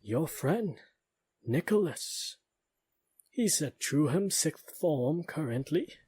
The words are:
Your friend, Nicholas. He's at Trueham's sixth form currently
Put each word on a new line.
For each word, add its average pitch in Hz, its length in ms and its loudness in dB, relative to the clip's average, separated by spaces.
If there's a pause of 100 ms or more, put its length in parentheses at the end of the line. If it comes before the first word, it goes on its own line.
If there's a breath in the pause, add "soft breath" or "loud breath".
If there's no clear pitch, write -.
Your 117 260 -2
friend, 185 480 -2 (680)
Nicholas. 165 920 -2 (920)
He's - 320 2
at 139 180 -4
Trueham's 156 560 2
sixth - 360 -2
form 151 520 2
currently 151 680 -2 (140)